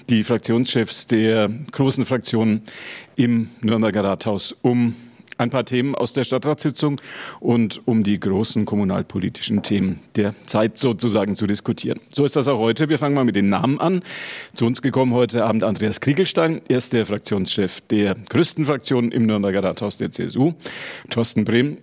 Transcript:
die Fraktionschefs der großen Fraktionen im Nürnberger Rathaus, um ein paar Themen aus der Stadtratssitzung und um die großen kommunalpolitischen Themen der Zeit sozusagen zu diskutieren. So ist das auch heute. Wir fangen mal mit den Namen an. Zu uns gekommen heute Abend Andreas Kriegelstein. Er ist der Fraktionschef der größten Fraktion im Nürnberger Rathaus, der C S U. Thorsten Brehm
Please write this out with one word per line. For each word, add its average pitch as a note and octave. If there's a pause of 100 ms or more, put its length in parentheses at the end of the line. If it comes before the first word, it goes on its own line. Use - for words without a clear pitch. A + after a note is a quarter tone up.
die A2
Fraktionschefs A#2
der A2 (220)
großen C3+
Fraktionen A2+ (540)
im A#2 (140)
Nürnberger G#2+
Rathaus, G2
um A#2+ (440)
ein A#2+
paar B2+
Themen B2+
aus -
der C3
Stadtratssitzung C#3+ (400)
und A#2
um A2+
die G2+
großen G#2
kommunalpolitischen G2
Themen F#2+ (160)
der G#2 (120)
Zeit A2
sozusagen G#2
zu G#2+
diskutieren. - (140)
So C#3
ist D3
das C3
auch C3
heute. A2+
Wir D3+
fangen C#3+
mal C3+
mit G#2+
den G2+
Namen G2+
an. F3+ (520)
Zu A#2
uns B2
gekommen C3
heute A#2+
Abend A2
Andreas G#2
Kriegelstein. E3
Er B2+
ist -
der A2+
Fraktionschef F#2+
der G#2 (140)
größten D#3+
Fraktion B2+
im A#2
Nürnberger G2+
Rathaus, F#2+
der G2+
C -
S -
U. D3+ (560)
Thorsten A2
Brehm B2+